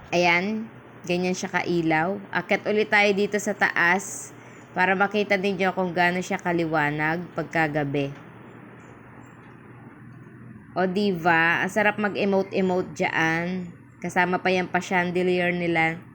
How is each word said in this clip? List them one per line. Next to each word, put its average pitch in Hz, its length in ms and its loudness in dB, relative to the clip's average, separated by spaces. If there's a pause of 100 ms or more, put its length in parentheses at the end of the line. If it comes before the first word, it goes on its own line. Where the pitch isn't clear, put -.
Ayan. 180 580 2 (340)
Ganyan 180 320 0
siya 180 160 -6
kailaw. 170 680 0 (100)
Akyat 175 380 -2
ulit 208 240 2
tayo 208 200 6
dito 202 260 0
sa 202 140 -2
taas - 840 0 (360)
para 185 220 2
makita 196 420 2
ninyo 190 400 0
kung 185 160 0
gaano 175 300 2
siya 185 160 -4
kaliwanag 160 800 0 (160)
pagkagabi. 147 720 0 (2750)
O, 185 160 0
diba? 170 720 2
Ang 156 80 0
sarap 208 320 0
mag-emote-emote 190 960 0
dyan. 175 720 0 (320)
Kasama 180 400 0
pa 190 80 -2
yung 185 240 0
pa-chandelier 180 800 0
nila. 165 480 0 (160)